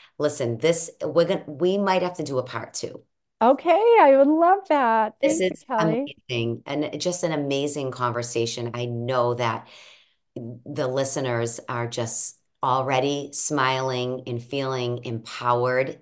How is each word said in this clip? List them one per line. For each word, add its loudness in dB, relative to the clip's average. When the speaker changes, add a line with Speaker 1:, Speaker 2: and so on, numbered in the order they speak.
Speaker 1:
Listen, -2
this, 2
we're 2
gonna, -2
we 0
might 2
have -4
to -6
do -2
a 0
part -10
two. -8
Speaker 2:
Okay, 6
I 10
would 6
love 4
that. 2
Speaker 1:
This 2
Speaker 2:
Thank 2
you, -10
Speaker 1:
is -20
Speaker 2:
Kelly. 0
Speaker 1:
amazing, -2
and -4
just -2
an 0
amazing -2
conversation. -4
I -4
know 0
that -2
the -8
listeners -2
are -4
just -4
already 0
smiling -2
and -6
feeling -4
empowered -2